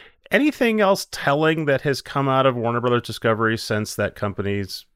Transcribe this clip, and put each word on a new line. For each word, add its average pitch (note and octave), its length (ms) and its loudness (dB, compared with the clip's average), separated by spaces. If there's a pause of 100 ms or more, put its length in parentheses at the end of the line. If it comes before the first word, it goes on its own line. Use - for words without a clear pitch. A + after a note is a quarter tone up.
(300)
Anything A#3+ 500 2
else G3 320 2
telling D#3 540 0
that C#3 160 2
has C#3 200 -2
come C#3 280 -2
out C3+ 160 2
of B2+ 100 4
Warner A#2 260 -2
Brothers A#2+ 200 2
Discovery A2+ 560 0
since G#2+ 380 -4
that G#2 200 -2
company's G2+ 680 -6 (100)